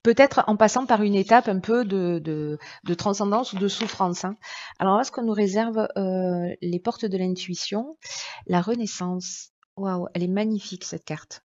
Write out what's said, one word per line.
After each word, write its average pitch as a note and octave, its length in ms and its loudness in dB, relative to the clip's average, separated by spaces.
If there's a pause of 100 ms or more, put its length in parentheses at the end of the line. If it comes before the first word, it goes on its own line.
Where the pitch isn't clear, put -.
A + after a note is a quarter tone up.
Peut-être B3+ 460 6
en G#3+ 80 4
passant A3 300 4
par A3 160 4
une G#3 120 2
étape A3+ 360 6
un F#3+ 100 0
peu A#3 240 2
de, F3+ 360 0
de, D3+ 380 -4 (280)
de F3 80 0
transcendance G3+ 600 0
ou G3 40 -6
de G3 100 2
souffrance, F#3+ 560 -2
hein. G3 120 -6 (420)
Alors F#3+ 200 4
là, B3 60 2
ce - 80 -4
que - 80 -8
nous A3+ 140 0
réserve, G#3+ 540 0 (100)
euh, F#3 640 0
les F3 180 -2
portes A3+ 260 -4
de G3 120 -2
l'intuition, F#3 800 -4 (500)
la F3+ 140 2
renaissance. F#3 880 -4 (260)
Waouh, F#3 380 -4
elle F3 100 -2
est F3+ 40 0
magnifique G3+ 580 -2
cette - 200 -10
carte. - 400 -12